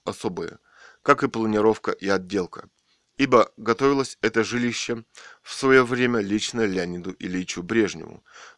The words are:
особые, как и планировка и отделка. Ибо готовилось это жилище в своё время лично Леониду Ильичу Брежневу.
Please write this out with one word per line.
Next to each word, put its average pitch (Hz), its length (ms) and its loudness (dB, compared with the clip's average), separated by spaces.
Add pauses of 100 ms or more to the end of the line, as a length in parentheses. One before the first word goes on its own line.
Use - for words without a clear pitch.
особые, 87 540 -8 (440)
как 139 220 2
и 135 40 0
планировка 110 640 2
и 95 180 -6
отделка. 95 600 -4 (500)
Ибо 127 380 4
готовилось 135 680 0
это 110 220 2
жилище 117 600 -4 (380)
в - 100 -18
своё 131 320 6
время 120 360 0
лично 107 440 -2
Леониду 90 540 -4
Ильичу 90 460 -6
Брежневу. 90 600 -2 (340)